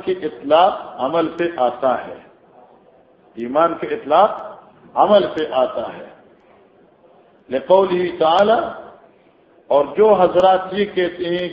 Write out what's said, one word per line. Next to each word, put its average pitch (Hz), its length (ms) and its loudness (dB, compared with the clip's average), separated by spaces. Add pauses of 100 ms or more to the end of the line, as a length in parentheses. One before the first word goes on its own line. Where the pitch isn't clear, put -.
کے 190 80 0
اطلاق 160 680 0 (160)
عمل 156 320 -2
پہ - 160 -4 (120)
آتا 123 500 0
ہے، - 80 -14 (1200)
ایمان 143 460 0
کے 170 60 -6
اطلاق 151 640 0 (440)
عمل 180 320 4
پہ 160 240 -6
آتا 123 380 -2 (100)
ہے۔ - 80 -16 (1400)
لقوله 180 540 0 (140)
تعالی، 190 680 0 (800)
اور 139 180 2 (120)
جو 208 180 6
حضرات 185 460 4 (120)
یہ 202 120 -2
کہتے 175 400 -4
ہیں 175 280 -4